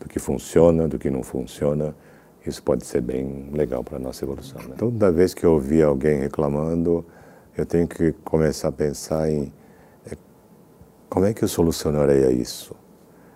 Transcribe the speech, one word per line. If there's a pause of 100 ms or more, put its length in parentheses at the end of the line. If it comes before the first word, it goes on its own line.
do
que
funciona,
do
que
não
funciona. (520)
Isso
pode
ser
bem
legal
pra
nossa
evolução,
né?
Toda
vez
que
eu
ouvir
alguém
reclamando, (520)
eu
tenho
que (120)
começar
a
pensar
em, (580)
é, (960)
como
é
que
eu
solucionaria
isso? (600)